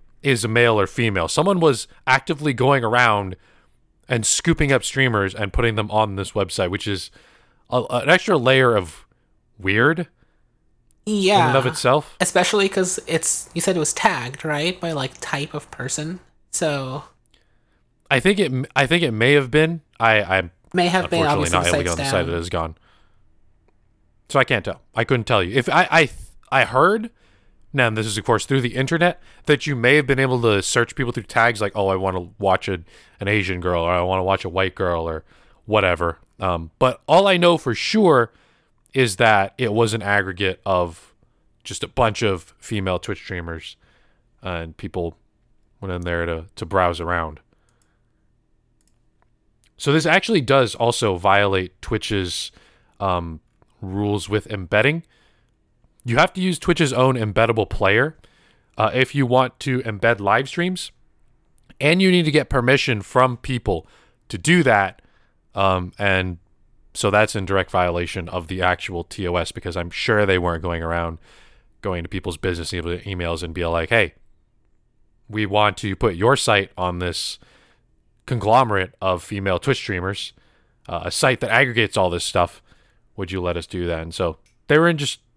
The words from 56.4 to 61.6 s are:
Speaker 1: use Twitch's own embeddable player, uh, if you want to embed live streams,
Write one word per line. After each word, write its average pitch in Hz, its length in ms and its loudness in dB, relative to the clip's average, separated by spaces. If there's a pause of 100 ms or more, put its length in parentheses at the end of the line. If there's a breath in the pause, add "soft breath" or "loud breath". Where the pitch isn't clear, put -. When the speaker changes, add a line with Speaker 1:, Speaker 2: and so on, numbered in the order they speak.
Speaker 1:
use 185 160 0
Twitch's 160 340 0
own 127 240 4
embeddable 113 540 0
player, 110 480 2 (580 soft breath)
uh, 110 180 0
if 127 200 0
you 139 140 0
want 127 320 0
to 127 220 -2
embed 110 380 0
live 110 300 0
streams, 175 420 -6 (880)